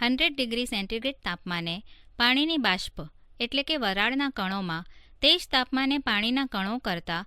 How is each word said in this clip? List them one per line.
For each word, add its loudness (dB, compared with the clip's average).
હન્ડ્રેડ 2
ડિગ્રી 0
સેન્ટીગ્રેડ -4
તાપમાને -4
પાણીની 4
બાષ્પ, 0
એટલે -2
કે -2
વરાળના 0
કણોમાં -4
તે 6
જ -6
તાપમાને 2
પાણીના 0
કણો -2
કરતાં -4